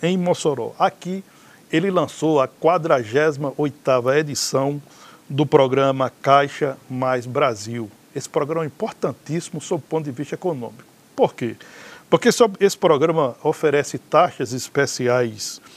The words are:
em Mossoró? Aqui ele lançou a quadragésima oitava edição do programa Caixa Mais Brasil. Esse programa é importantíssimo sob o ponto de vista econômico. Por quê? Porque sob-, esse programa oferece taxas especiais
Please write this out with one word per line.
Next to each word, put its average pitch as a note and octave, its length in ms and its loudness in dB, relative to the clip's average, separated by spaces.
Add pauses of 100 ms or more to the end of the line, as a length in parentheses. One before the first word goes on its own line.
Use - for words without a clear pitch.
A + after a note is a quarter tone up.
em F3+ 160 0
Mossoró? D3 600 -2
Aqui F#3 460 -4 (480)
ele E3 180 2
lançou D#3+ 480 0
a C3 80 4
quadragésima D3 1120 0
oitava C3+ 600 0
edição C#3+ 640 -2 (440)
do C#3+ 200 0
programa C3+ 760 2
Caixa C#3 560 2 (140)
Mais B2+ 340 -2
Brasil. A#2+ 640 -2 (240)
Esse C#3 140 -10
programa D#3+ 360 -4
é - 20 -6
importantíssimo E3 920 -8
sob D#3 240 -6
o - 60 -20
ponto D#3+ 160 -4
de D3 60 -10
vista C#3 240 -10
econômico. B2+ 500 -8 (320)
Por A3+ 180 2
quê? A2+ 220 -6 (540)
Porque E3+ 200 4
sob-, G#3+ 300 4
esse G3 160 2
programa D#3 680 2
oferece D3 540 0
taxas B2+ 560 0
especiais B2 1120 -2 (140)